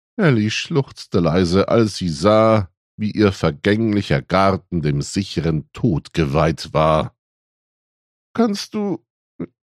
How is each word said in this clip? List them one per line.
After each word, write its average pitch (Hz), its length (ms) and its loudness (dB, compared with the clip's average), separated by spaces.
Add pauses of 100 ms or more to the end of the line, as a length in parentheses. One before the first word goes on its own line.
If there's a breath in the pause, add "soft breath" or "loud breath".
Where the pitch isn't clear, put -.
(180)
Elli 120 320 2
schluchzte - 720 -4
leise, 87 480 2
als 107 280 2
sie 90 140 -4
sah, 107 600 2 (280)
wie 107 140 -4
ihr 101 200 2
vergänglicher 101 880 0
Garten 92 640 0
dem 71 180 -2
sicheren 80 720 -4
Tod 90 400 -2
geweiht 78 600 0
war. 78 420 0 (1200)
„Kannst 220 400 -2
du, 202 300 -4 (580)